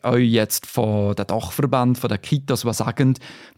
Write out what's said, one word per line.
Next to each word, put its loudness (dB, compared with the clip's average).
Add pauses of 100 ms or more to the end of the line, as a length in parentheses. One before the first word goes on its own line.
auch 2
jetzt 2
von 0
den -4
Dachverbänden, 0
von -2
den -2
Kitas, 0
die -2
sagen, 0 (440)